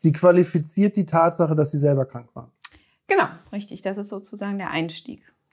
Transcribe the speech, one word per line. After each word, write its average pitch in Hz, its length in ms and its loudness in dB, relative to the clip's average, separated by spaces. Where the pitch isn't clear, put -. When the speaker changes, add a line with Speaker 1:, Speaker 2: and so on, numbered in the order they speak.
Speaker 1:
die 160 80 4
qualifiziert 180 840 2
die 190 100 0
Tatsache, 165 480 2
dass 147 160 2
sie 151 80 -4
selber 139 260 2
krank 120 300 -14
waren. - 160 -16
Speaker 2:
Genau, 392 180 2
richtig. 202 280 -12
Das 190 160 -6
ist 202 140 -10
sozusagen 202 480 -10
der 185 120 -8
Einstieg, - 520 -8